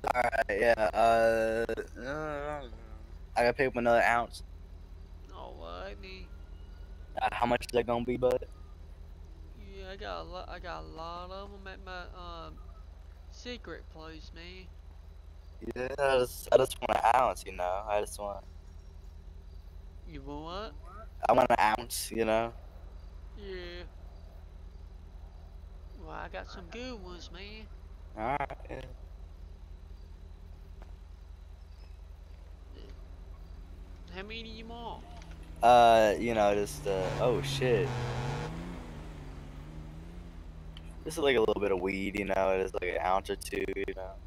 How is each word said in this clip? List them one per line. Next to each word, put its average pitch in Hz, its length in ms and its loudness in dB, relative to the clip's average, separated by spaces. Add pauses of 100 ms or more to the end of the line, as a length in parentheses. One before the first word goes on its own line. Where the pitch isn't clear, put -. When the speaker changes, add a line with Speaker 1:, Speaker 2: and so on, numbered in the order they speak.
(140)
Speaker 1:
All 123 80 4
right, 107 380 2
yeah. 113 320 6
Uh, 113 720 6 (340)
uh, 147 640 -6 (720)
I 113 60 4
gotta 120 140 6
pick 131 140 4
up 123 80 0
another 117 260 8
ounce. 117 400 4 (920)
Speaker 2:
All 135 280 -12
right, 180 400 -8
man. 190 240 -12 (960)
Speaker 1:
Uh, 110 100 2
how - 140 2
much 120 160 4
is - 100 -8
that 120 140 6
gonna 120 180 2
be, 123 140 0
bud? 123 260 4 (1120)
Speaker 2:
Yeah, 190 340 -12
I 196 40 -10
got 190 240 -4
a 160 40 -8
lot. 180 260 -8
I 175 80 -8
got 165 240 -8
a 156 40 -12
lot 170 440 -8
of 196 240 -10
'em 190 140 -14
at 190 180 -12
my, 185 160 -8 (120)
um... 170 440 -10 (720)
Secret - 640 -10
place, 156 400 -12
man. 180 320 -12 (1080)
Speaker 1:
Yeah, 127 140 -4 (100)
I 135 200 6
just, - 340 2
I 120 60 12
just 131 240 6
want - 200 4
an 110 120 8
ounce, 120 320 4
you 95 60 -10
know. 92 360 0
I 104 140 4
just - 160 -6
want 101 260 -6 (1600)
Speaker 2:
You 151 140 -10
want 147 240 -8
what? 190 280 -6 (540)
Speaker 1:
I - 60 8
want 120 180 8
an 117 60 8 (220)
ounce, - 340 -4
you 110 140 4
know. 113 260 4 (880)
Speaker 2:
Yeah. 180 440 -8 (2250)
Well, 160 80 -10
I 165 180 -6
got 185 220 -8
some 175 200 -10
good 233 320 -8
ones, 175 300 -12
man. 208 340 -12 (500)
Speaker 1:
All 117 220 0
right. 139 200 -4 (120)
Yeah. 123 100 -6 (4000)
Speaker 2:
How 190 80 -6
many 226 200 -8
do 220 60 -10
you 226 160 -10
want? 233 400 -8 (580)
Speaker 1:
Uh, 113 560 12
you 117 160 2
know, 104 200 8
just, 104 320 0
uh, 95 200 4 (140)
oh 117 220 6
shit. 117 460 4 (3250)
Just, 160 140 -4
like, 139 180 8
a 113 40 8
little 104 200 6
bit 101 120 4
of 92 80 4
weed, 98 380 0
you 101 60 0
know, 95 360 4
just, 95 140 0
like, 90 200 0
an 85 100 2
ounce 92 260 2
or 98 60 0
two, 98 280 -2 (120)
you 98 180 -4
know. 95 180 -8 (140)